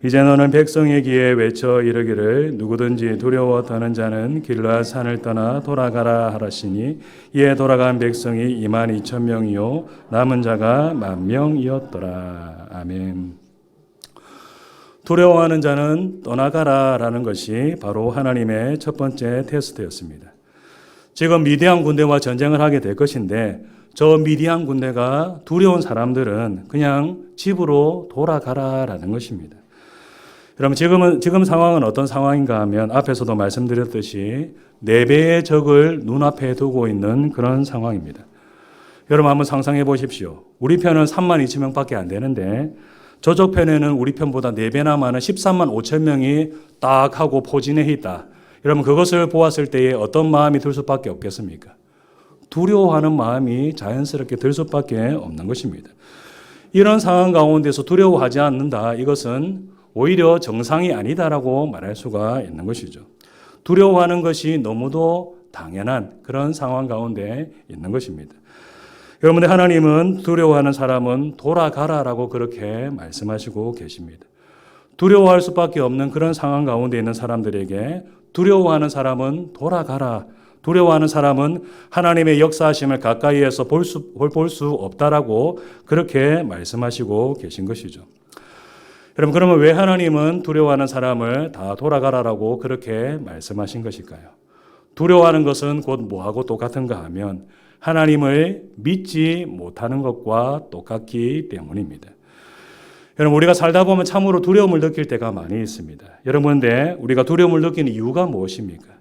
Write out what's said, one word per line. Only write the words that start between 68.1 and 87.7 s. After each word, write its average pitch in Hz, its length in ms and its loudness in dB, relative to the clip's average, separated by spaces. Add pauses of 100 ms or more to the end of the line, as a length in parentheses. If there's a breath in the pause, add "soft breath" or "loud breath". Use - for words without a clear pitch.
여러분들, 170 260 6
하나님은 175 720 4
두려워하는 151 500 2
사람은 131 640 -2
돌아가라라고 143 920 -2
그렇게 120 640 -8
말씀하시고 107 800 -8
계십니다. 82 520 -18 (720 soft breath)
두려워할 190 440 8
수밖에 175 380 -2
없는 135 320 -2
그런 160 220 0
상황 147 320 -2
가운데 123 320 -2
있는 113 160 -4
사람들에게 110 920 -6 (300 loud breath)
두려워하는 175 560 4
사람은 135 640 -4
돌아가라, 135 720 -4 (360 soft breath)
두려워하는 165 460 4
사람은 151 560 0 (260 loud breath)
하나님의 165 520 4
역사하심을 151 580 2
가까이에서 131 640 0
볼 151 220 0
수, 170 280 -12
볼, 143 160 -2
볼 160 200 -2
수 147 200 -6
없다라고 139 880 0 (260 loud breath)
그렇게 151 580 0
말씀하시고 117 920 -4
계신 - 280 -12
것이죠. 98 380 -10 (1160 loud breath)